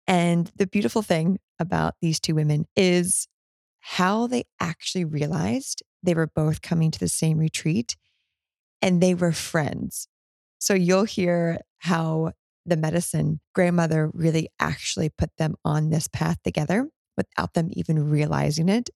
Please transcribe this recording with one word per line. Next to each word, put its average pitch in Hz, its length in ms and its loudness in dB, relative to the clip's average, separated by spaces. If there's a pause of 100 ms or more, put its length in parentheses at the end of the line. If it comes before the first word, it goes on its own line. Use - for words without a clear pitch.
And 170 480 4
the 196 120 2
beautiful 220 340 0
thing 175 380 2 (180)
about 165 420 0
these 160 200 0
two - 160 -2
women 151 400 0
is 180 520 2 (520)
how 208 480 0
they 240 160 -2 (160)
actually - 440 -4
realized 156 800 -4 (220)
they 180 100 2
were 165 140 0
both 156 340 -2
coming 160 300 0
to - 80 -8
the 180 80 -2
same 160 320 0
retreat 160 560 -2 (880)
and 180 180 4
they 185 140 4
were 175 160 0
friends. - 760 -4 (520)
So - 160 0
you'll 185 300 4
hear 175 540 0 (200)
how 160 540 -2 (340)
the 170 100 2
medicine 156 640 -2 (160)
grandmother 165 580 2
really 160 360 0 (100)
actually - 500 -2
put - 280 -2
them 156 180 -2 (100)
on 156 240 0
this 160 180 0
path 160 360 -2
together 185 440 0 (300)
without - 380 -4
them 165 180 0
even 156 360 0
realizing 151 600 0
it 233 260 0